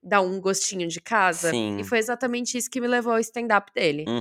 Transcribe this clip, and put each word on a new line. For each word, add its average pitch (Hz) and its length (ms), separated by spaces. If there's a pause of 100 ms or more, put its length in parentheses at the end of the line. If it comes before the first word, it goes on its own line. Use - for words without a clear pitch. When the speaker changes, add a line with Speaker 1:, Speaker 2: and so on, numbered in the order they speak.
Speaker 1:
dá 202 160
um 185 180
gostinho 185 480
de 165 140
casa. 180 480
Speaker 2:
Sim. 107 320
Speaker 1:
E 98 40
foi 214 120
exatamente 240 600
isso 226 100
que 254 140
me 240 40
levou 240 280
ao 226 40
stand-up 226 560
dele. 151 320
Speaker 2:
Uhum. 120 140